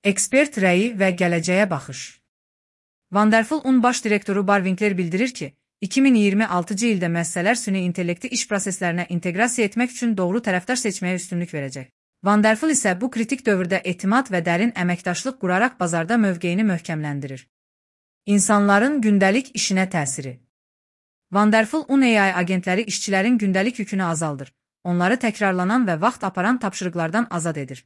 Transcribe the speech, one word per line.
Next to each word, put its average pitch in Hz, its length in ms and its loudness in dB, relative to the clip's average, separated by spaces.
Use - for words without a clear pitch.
Ekspert 254 560 0
rəyi 190 400 2
və 190 160 2
gələcəyə 180 560 0
baxış. - 480 -10
Wonderful-un 226 720 4
baş 247 220 0
direktoru 202 420 0
Bar 196 200 2
Winkler 190 320 0
bildirir 185 320 -2
ki, 147 240 -12
iki 208 220 0
min 269 120 6
iyirmi 208 320 4
altıncı 190 400 -2
ildə 180 260 0
müəssisələr 170 420 0
süni 190 320 -2
intellekti 175 420 -4
iş 240 220 -4
proseslərinə 180 580 -4
inteqrasiya 190 600 -2
etmək 247 260 -2
üçün 233 220 -2
doğru 190 260 0
tərəfdaş 220 460 -2
seçməyə 180 340 -4
üstünlük 175 320 -6
verəcək. 139 380 -10
Wonderful 214 480 4
isə 214 300 2
bu 254 100 -2
kritik 233 320 -2
dövrdə 185 400 0
etimad 196 480 0
və 185 160 0
dərin 175 320 0
əməkdaşlıq 180 640 -4
quraraq 196 380 0
bazarda 170 420 -2
mövqeyini 180 400 0
möhkəmləndirir. 151 760 -4
İnsanların 202 760 2
gündəlik 208 460 2
işinə 190 320 0
təsiri. 135 460 -6
Wonderful 220 540 2
un 269 180 4
A 240 60 4
I 196 300 4
agentləri 185 440 0
işçilərin 202 560 0
gündəlik 196 400 0
yükünü 190 220 -4
azaldır, 156 480 -4
onları 180 340 2
təkrarlanan 208 680 0
və 170 120 0
vaxt 233 240 0
aparan 196 380 0
tapşırıqlardan 180 680 -2
azad 165 260 -4
edir. 135 300 -10